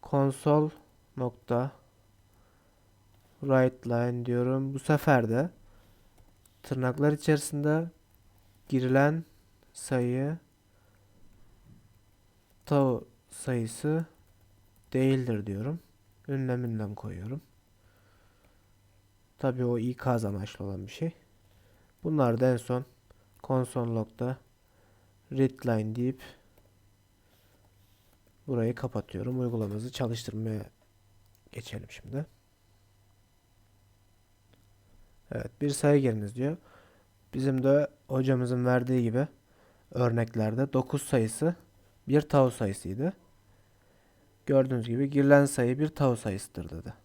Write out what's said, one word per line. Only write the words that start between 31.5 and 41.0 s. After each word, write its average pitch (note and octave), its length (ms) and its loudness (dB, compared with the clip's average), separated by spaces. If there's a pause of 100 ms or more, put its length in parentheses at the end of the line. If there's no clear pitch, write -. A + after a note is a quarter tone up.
geçelim - 380 -14
şimdi. C3 360 -10 (3000)
Evet, A#2 200 -8 (100)
bir D3 80 0
sayı C#3+ 320 4
giriniz A2 340 -2
diyor. C#3 220 -4 (760)
Bizim C3 300 0
de C#3+ 240 6 (200)
hocamızın B2+ 580 2
verdiği B2+ 380 2
gibi A#2+ 240 0 (640)
örneklerde A#2 840 0
dokuz C3 280 0